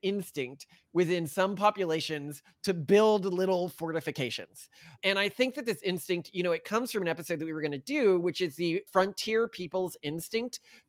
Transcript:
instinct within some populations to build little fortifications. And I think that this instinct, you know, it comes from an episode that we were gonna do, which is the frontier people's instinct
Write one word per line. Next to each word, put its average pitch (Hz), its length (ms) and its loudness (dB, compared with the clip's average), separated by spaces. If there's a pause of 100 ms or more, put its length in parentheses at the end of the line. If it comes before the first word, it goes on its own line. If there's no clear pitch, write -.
instinct 151 640 -4 (260)
within 170 360 2
some 190 260 0
populations 160 880 0 (220)
to 190 100 2
build 202 500 6
little 185 440 0
fortifications. 156 1000 -6 (360)
And 196 160 2
I 202 80 2
think 247 260 0
that 226 120 -8
this 220 160 -2
instinct, 180 500 -2
you 180 100 -2
know, 180 80 0
it 165 140 -2
comes 233 260 -2
from 202 120 -2
an 175 60 0
episode 165 300 -2
that 147 60 -6
we 160 80 -6
were 156 100 -6
gonna 147 160 -2
do, 214 400 4
which 170 220 -2
is 170 160 -2
the 170 340 0
frontier 202 560 2
people's 185 560 -4
instinct 170 560 -4 (300)